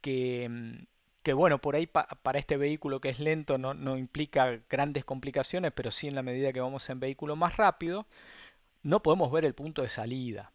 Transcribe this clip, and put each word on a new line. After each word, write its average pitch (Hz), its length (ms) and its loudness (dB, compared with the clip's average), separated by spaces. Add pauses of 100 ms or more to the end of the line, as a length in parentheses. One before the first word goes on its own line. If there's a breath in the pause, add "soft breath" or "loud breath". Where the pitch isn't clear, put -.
que, 127 480 -2
mm, 117 380 -10 (360)
que 151 100 0
bueno, 147 280 6
por 143 140 0
ahí 160 120 2
pa-, - 200 2 (160)
para 135 160 2
este 143 180 0
vehículo 143 440 0
que 135 100 -2
es 123 80 -4
lento 151 400 0
no, 131 160 -4
no 135 240 -4
implica 127 640 0 (100)
grandes 143 340 0
complicaciones, 139 680 -2
pero 139 180 -4
sí - 160 -6
en 143 80 -6
la 135 80 -4
medida 131 300 0
que 127 80 -4
vamos 131 280 -6
en 127 120 -8
vehículo 139 340 -4
más 165 220 0
rápido, 190 500 2 (760 loud breath)
no 170 200 4
podemos 156 300 4
ver 160 120 2
el 135 100 2
punto 147 280 -6
de 120 60 -2
salida 117 680 -6